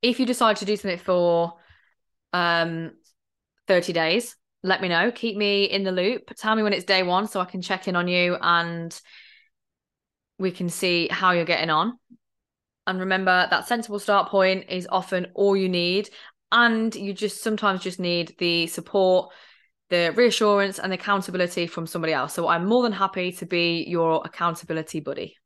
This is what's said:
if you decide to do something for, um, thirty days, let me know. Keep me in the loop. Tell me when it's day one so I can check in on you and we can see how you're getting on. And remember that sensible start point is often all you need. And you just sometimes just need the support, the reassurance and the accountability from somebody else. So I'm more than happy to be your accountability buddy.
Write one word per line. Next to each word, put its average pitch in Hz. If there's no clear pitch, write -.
if 240
you 254
decide 226
to 202
do 208
something 185
for, 170
um, 170
thirty 180
days, 170
let 185
me 185
know. 175
Keep 202
me 202
in 196
the 190
loop. 185
Tell 220
me 220
when 208
it's 180
day 185
one 185
so 202
I 180
can 185
check 185
in 180
on 175
you 180
and 170
we 190
can 175
see 170
how 185
you're 175
getting 165
on. 180
And 185
remember 185
that -
sensible 220
start 202
point 190
is 180
often 185
all 202
you 190
need. 180
And 226
you 202
just 202
sometimes 208
just 185
need 175
the 170
support, 185
the 170
reassurance 208
and 190
the 185
accountability 180
from 165
somebody 160
else. 139
So 170
I'm 170
more 240
than 233
happy 190
to 180
be 170
your 165
accountability 160
buddy. -